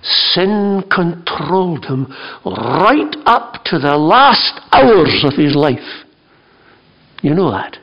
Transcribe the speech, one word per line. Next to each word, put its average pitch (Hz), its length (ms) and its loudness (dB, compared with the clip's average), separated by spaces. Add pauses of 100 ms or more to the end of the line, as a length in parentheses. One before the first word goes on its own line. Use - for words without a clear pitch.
Sin 196 880 -2
controlled 170 920 -4
him 131 220 -6 (380)
right 208 720 -2 (120)
up - 400 -2
to 170 120 -2
the 143 180 2
last 220 640 2 (120)
hours 202 520 4
of 139 100 2
his 143 200 0
life. 143 500 -2 (1160)
You 143 140 0
know 175 160 2
that. 90 320 -8